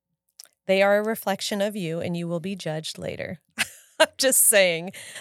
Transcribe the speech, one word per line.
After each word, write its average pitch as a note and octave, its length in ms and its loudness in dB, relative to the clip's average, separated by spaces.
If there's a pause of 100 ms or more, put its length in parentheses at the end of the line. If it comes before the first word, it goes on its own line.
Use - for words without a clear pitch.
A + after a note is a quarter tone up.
(680)
They F#3+ 160 4
are G3+ 160 6
a G#3 60 2
reflection G#3 560 -2
of G#3 160 -2
you E3+ 240 -4
and E3+ 160 -4
you E3+ 120 -4
will E3+ 120 -4
be G3 160 -6
judged D#3 420 -8
later. - 420 -8 (300)
<laughs> - 300 -6
I'm D4+ 80 6 (100)
just C4 260 4
saying, F#3 480 4 (280)